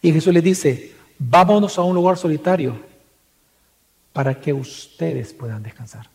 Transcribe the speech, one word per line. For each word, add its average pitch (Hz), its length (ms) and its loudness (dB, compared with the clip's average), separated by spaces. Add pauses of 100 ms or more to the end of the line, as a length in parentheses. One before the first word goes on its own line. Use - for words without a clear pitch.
Y 170 100 4
Jesús 160 200 2
les 170 100 4
dice, 160 500 0 (260)
"Vámonos 185 600 2
a 180 40 0
un 180 120 0
lugar 180 220 2
solitario 151 640 -2 (1300)
para 135 280 -4
que 151 120 -4
ustedes 135 800 -8
puedan 110 300 -12
descansar". 110 520 -18